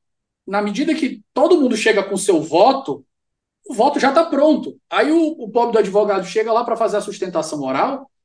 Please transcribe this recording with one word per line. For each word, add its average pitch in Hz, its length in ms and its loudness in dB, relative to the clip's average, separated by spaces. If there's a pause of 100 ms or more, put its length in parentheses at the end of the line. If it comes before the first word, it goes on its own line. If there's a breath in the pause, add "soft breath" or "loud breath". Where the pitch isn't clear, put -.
(460)
na 196 160 -2
medida 208 320 -2
que - 280 -4 (120)
todo 320 260 4
mundo 233 180 0
chega 202 260 2
com 196 140 -6
seu 175 240 0
voto, 165 640 2 (640)
o 285 40 -12
voto 247 260 0
já 262 120 2
tá 330 140 4
pronto. 277 520 0 (120)
Aí 240 220 0
o, 320 320 0
o 202 60 -12
pobre 233 240 0
do 220 60 4
advogado 196 460 0
chega 220 260 -2
lá 233 120 2
pra 233 120 -4
fazer 208 220 -2
a 196 40 -2
sustentação 165 600 -6
oral, 170 480 -4 (160)